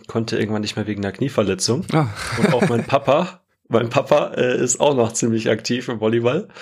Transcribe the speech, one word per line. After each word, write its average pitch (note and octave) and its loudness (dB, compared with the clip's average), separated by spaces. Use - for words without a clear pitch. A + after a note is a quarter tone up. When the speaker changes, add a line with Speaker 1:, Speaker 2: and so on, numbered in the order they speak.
Speaker 1:
konnte A2+ -4
irgendwann G#2+ -2
nicht G#2 -6
mehr G#2 -4
wegen G2+ -4
einer G2 -2
Knieverletzung. A#2+ -2
Speaker 2:
Ah. D3 2
Speaker 1:
Und F3+ 4
auch D3 4
mein A#2 0
Papa, D3 0
mein A#2 2
Papa, D3 2
äh, B2+ 2
ist - -2
auch D3 4
noch A#2 2
ziemlich A2+ 0
aktiv A#2+ -2
im A2+ -4
Volleyball. A#2+ 0